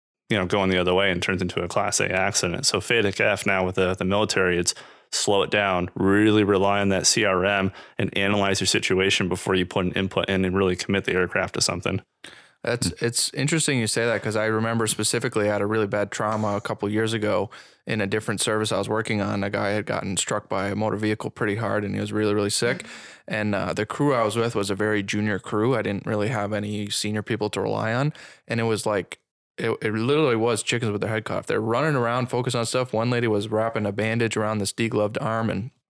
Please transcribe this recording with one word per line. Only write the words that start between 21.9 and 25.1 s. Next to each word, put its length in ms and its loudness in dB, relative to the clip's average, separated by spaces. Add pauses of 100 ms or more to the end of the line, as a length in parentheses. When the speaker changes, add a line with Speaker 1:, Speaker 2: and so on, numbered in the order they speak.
Speaker 2:
he 60 -4
was 120 -6
really, 220 0
really 160 2
sick. 340 0 (420)
And, 280 -2
uh, 180 -2
the 140 -2
crew 280 0
I 80 2
was 140 0
with 180 0
was 160 0
a 60 0
very 260 0
junior 380 -2